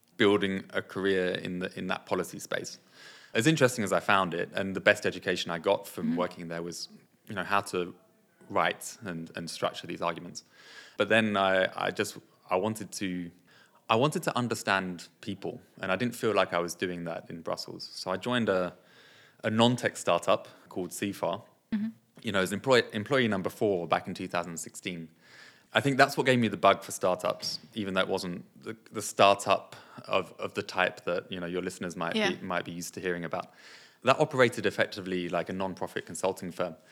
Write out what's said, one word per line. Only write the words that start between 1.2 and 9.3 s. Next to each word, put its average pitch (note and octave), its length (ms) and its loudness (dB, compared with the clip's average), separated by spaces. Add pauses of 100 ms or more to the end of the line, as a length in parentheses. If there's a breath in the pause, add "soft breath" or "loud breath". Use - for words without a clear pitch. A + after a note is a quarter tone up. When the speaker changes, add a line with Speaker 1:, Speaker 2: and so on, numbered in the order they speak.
Speaker 1:
in F2+ 260 -6
the, F#2 200 -4
in F#2 100 -6
that - 180 -4
policy F2+ 320 -4
space. - 400 -8 (560 loud breath)
As A2+ 120 2
interesting C#3+ 380 4
as F#2 80 0
I F2 80 4
found F#2+ 320 4
it, F2 220 -4
and G2 200 -2
the F#2 60 -6
best G2+ 240 4
education F#2 460 -2
I E2+ 80 -2
got G2 300 2
from F2 180 -6
Speaker 2:
Mm-hmm. D#2+ 100 0
Speaker 1:
working F2 320 -4
there E2 140 -6
was, E2+ 260 -10 (400)
you A2 60 -10
know, G2 100 -2
how G2 160 2 (120)
to F2+ 220 -2 (540)
write F2+ 560 0
and, E2 320 -8